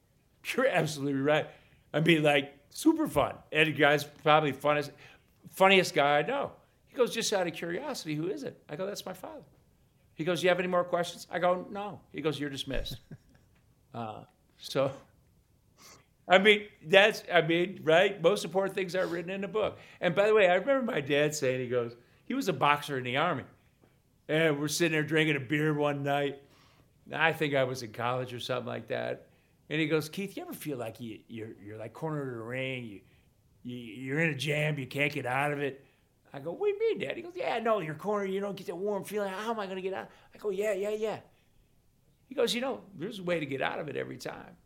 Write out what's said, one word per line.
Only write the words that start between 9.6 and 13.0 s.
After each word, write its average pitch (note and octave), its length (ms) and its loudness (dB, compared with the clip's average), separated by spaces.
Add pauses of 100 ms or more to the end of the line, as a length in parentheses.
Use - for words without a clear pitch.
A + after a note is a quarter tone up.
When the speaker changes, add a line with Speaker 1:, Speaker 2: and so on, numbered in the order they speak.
Speaker 1:
He D#3+ 100 -6
goes, E3 180 0
"You F3+ 60 4
have F3 100 4
any F3+ 100 -2
more F3 160 2
questions?" F3 460 -4
I F3+ 80 -4
go, F3+ 320 0
"No." G3 300 -10 (120)
He D3 80 -8
goes, C#3 200 -2
"You're C#3+ 100 -4
dismissed." C3 460 -6 (140)